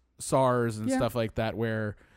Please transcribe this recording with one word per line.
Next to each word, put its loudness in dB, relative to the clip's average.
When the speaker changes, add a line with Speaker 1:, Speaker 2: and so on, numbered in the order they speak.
Speaker 1:
sars 2
and -4
Speaker 2:
Yeah. 0
Speaker 1:
stuff 0
like -2
that, -2
where -2